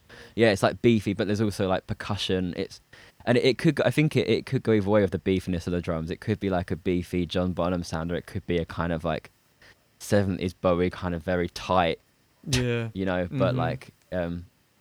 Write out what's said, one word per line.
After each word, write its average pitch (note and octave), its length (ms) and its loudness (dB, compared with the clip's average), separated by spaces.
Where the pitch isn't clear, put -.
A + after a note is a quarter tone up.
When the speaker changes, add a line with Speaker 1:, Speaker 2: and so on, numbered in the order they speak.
Speaker 1:
Yeah, A2 160 6
it's, F#2+ 100 0
like, A2 180 2
beefy, A2 320 4
but G2 140 -2
there's G#2 160 0
also, G2+ 260 0
like, F#2 180 0
percussion. F#2+ 680 -2
It's, - 240 -8
and B2 100 4
it, - 80 2
it B2+ 140 4
could D#3+ 160 2
go, - 100 0
I G#2+ 60 4
think D3+ 260 2
it, G#2+ 100 2
it G#2+ 200 2
could B2+ 160 -2
go A2+ 100 2
either G2+ 160 2
way G#2 140 6
with F#2 80 2
the F#2 80 -4
beefiness F#2 480 -2
of F2+ 80 -2
the F2 80 -2
drums. D#2+ 280 -4
It - 100 -8
could G#2+ 200 -2
be, G2 80 -2
like, F#2 220 0
a F2+ 60 -4
beefy F2+ 500 -2
John F2+ 260 -2
Bonham F2 320 -2
sound, E2 260 -6
or F2 40 -4
it D#2+ 120 -4
could - 200 -10
be F2 100 0
a E2 80 0
kind E2+ 280 -4
of, D#2+ 120 -4
like, D#2 260 -4
seventies F#2+ 560 0
Bowie F2+ 340 2
kind F2+ 260 -6
of E2 100 -6
very F2 260 0
tight, F2 480 0
Speaker 2:
Yeah. A#2+ 460 0
Speaker 1:
you F#2+ 100 -2
know, F2+ 260 0
but, F#2 200 0
Speaker 2:
Mm-hmm. C#2+ 80 -2
Speaker 1:
like, E2 320 -4
um, F2 340 -4